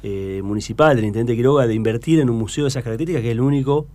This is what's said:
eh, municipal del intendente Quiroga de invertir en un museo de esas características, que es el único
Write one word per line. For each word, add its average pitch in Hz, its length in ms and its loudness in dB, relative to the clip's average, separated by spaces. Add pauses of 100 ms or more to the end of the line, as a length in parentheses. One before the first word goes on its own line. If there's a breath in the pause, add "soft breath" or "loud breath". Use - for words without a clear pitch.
eh, 98 400 -6
municipal 107 520 2
del 110 100 0
intendente 113 300 0
Quiroga 131 320 4
de 113 80 0
invertir 117 460 0
en 123 80 2
un 117 80 0
museo 113 260 -4
de 139 60 0
esas 127 140 -6
características, 131 400 -4
que 117 40 -2
es 117 60 -2
el 117 80 -2
único 143 540 0